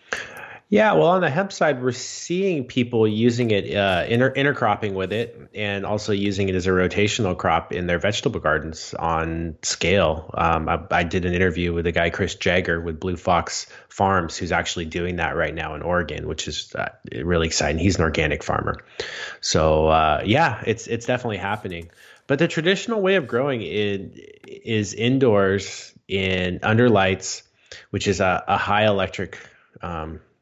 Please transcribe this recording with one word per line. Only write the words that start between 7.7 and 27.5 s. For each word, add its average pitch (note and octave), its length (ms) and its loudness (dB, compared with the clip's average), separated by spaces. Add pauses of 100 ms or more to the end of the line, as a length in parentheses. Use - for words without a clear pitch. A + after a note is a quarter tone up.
in F2+ 140 -4
their F2 140 0
vegetable G2 400 -2
gardens D#2 560 -2
on E2 640 -2
scale. E2 720 0
Um, D#2+ 340 0
I, E2 120 0 (100)
I F2 140 2
did F2 200 -2
an F2 120 0
interview F2 360 0
with E2+ 140 -2
a E2+ 60 0
guy, E2+ 180 2
Chris F2+ 240 -2
Jagger, F2 480 0
with E2 180 -6
Blue F#2 160 -4
Fox - 520 -2 (220)
Farms, F#2+ 480 0
who's F2 140 -4
actually E2+ 340 -2
doing F2 320 -4
that D#2 180 -2
right D#2 180 -2
now D#2 220 -6
in D2+ 80 -10
Oregon, E2 440 -2
which - 200 -6
is, - 260 -10
uh, - 160 -6 (340)
really E2+ 220 2
exciting. D2+ 320 0
He's F2 200 2
an E2+ 60 4
organic D#2 400 0
farmer. - 400 -4 (580)
So, D#2 480 4
uh, D#2 360 4
yeah, C3 400 2
it's, - 220 -2
it's A2+ 180 -4
definitely A#2+ 320 -2
happening. F#2 540 -6 (340)
But C#3 140 0
the E3+ 80 4
traditional F#3+ 540 -2
way F#3+ 140 4
of D3 120 0
growing B2 340 -2
in, G2 580 -4 (280)
is G#2+ 480 -4
indoors G#2 1000 2 (140)
in F#2 560 -2
under A2 260 4
lights, F#2+ 540 2 (480)